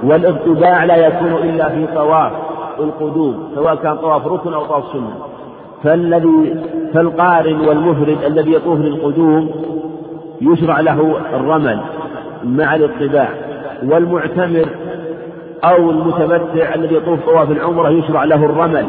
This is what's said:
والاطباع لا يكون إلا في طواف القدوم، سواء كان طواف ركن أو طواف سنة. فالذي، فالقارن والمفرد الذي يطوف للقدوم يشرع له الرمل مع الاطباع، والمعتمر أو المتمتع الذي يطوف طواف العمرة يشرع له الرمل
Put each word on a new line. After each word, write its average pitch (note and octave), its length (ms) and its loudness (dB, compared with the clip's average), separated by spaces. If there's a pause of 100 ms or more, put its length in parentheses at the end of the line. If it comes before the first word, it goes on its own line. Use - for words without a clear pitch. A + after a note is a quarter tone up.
والاطباع E3 800 4
لا E3 240 6
يكون E3 260 0
إلا D#3+ 360 0
في D3+ 260 -2
طواف D3+ 360 2 (480)
القدوم، D3+ 760 -4
سواء D#3 200 0
كان D3+ 200 -2
طواف D#3 320 0
ركن F3 260 -4
أو D3+ 120 -4
طواف D3 180 -2 (100)
سنة. A#2 200 -8 (720)
فالذي، E3 720 4 (380)
فالقارن D#3+ 760 2
والمفرد D3+ 580 2
الذي D#3 280 2
يطوف D#3+ 260 2
للقدوم D#3 720 2 (920)
يشرع D#3+ 380 2
له D#3 360 2 (180)
الرمل C3 460 0 (640)
مع C#3 320 0
الاطباع، C#3+ 540 0 (540)
والمعتمر E3+ 840 0 (960)
أو E3+ 260 4
المتمتع D#3+ 880 0
الذي D#3+ 200 0
يطوف D#3+ 300 0
طواف D#3 260 4
العمرة D#3+ 380 0
يشرع D#3 340 2
له D3+ 220 4
الرمل D3+ 440 0